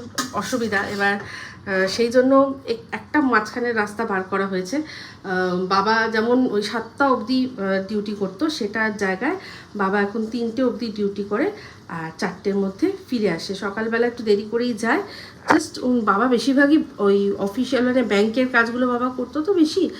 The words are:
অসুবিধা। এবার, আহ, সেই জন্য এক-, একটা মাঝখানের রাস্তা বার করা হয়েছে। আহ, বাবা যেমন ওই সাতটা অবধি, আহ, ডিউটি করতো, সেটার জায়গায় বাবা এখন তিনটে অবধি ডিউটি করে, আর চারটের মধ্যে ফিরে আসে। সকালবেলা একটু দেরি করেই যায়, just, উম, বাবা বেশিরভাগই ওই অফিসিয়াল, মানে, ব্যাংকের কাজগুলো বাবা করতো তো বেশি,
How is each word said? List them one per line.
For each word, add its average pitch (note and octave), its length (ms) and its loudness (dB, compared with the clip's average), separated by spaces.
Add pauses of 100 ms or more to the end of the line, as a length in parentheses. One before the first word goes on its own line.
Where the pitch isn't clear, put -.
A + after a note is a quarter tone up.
(340)
অসুবিধা। G#3+ 440 -2
এবার, G3+ 360 0
আহ, - 760 -4
সেই A#3 220 0
জন্য C4+ 440 6 (120)
এক-, A3+ 300 -6
একটা D4+ 260 -2
মাঝখানের A#3+ 540 0
রাস্তা G#3 300 -2
বার F#3+ 180 -2
করা G3 240 -2
হয়েছে। F#3+ 300 -2
আহ, F#3 880 -4
বাবা G#3+ 460 2
যেমন A#3+ 400 2
ওই G#3 100 2
সাতটা A#3 460 -2
অবধি, B3+ 500 2
আহ, F#3+ 300 0
ডিউটি G#3 280 -4
করতো, G3+ 340 -2
সেটার A3 480 -2
জায়গায় G3+ 380 0 (400)
বাবা G3+ 260 2
এখন G#3+ 240 -2
তিনটে A#3 380 -2
অবধি A3+ 320 0
ডিউটি G3+ 280 -2
করে, B3 280 0 (360)
আর E3 300 -8
চারটের G3 380 -2
মধ্যে G3 360 0 (180)
ফিরে G#3+ 220 0
আসে। E3 240 -6
সকালবেলা A3+ 520 0
একটু A#3 160 -4
দেরি G#3+ 280 2
করেই A#3+ 220 0
যায়, B3+ 300 0 (440)
just, - 340 2
উম, B3 180 2
বাবা G#3 280 2
বেশিরভাগই C#4 560 4 (140)
ওই G3+ 400 4
অফিসিয়াল, B3 480 0
মানে, B3+ 180 2
ব্যাংকের A3 440 2
কাজগুলো A#3+ 400 2
বাবা B3 220 0
করতো B3+ 320 -6
তো G4 120 0
বেশি, D#4+ 360 4 (100)